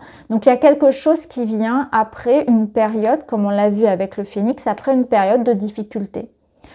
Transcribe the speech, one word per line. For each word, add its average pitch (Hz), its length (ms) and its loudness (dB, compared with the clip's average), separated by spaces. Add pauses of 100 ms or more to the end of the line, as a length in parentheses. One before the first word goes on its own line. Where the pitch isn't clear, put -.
(300)
Donc 220 160 -2
il 269 40 6
y - 20 8
a - 60 4
quelque 294 340 4
chose 311 340 0
qui - 180 -8
vient 226 480 -2
après 240 560 0
une 220 220 2
période, 214 560 -2
comme 208 220 -2
on - 20 -2
l'a 202 220 2
vu 214 160 2
avec 190 280 -2
le 202 80 -6
phénix, 214 440 -4
après 233 260 -2
une 254 140 0
période 220 340 2
de 233 120 2
difficulté. 208 800 -8 (440)